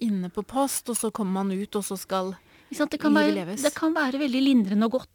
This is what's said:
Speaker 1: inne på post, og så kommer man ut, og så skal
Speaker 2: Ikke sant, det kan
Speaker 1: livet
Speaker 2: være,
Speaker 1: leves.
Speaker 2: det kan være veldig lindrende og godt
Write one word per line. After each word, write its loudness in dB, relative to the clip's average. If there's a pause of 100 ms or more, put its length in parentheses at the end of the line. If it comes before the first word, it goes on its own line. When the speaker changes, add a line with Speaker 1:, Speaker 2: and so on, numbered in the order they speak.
Speaker 1:
inne 0
på -8
post, -2
og -2
så -4
kommer -2
man -2
ut, -4
og -4
så -6
skal -4 (400)
Speaker 2:
Ikke -12
sant, 0
det -4
kan 4
Speaker 1:
livet 6
Speaker 2:
være, 4
Speaker 1:
leves. -6
Speaker 2:
det 2
kan 0
være 0
veldig 0
lindrende 4
og 0
godt -4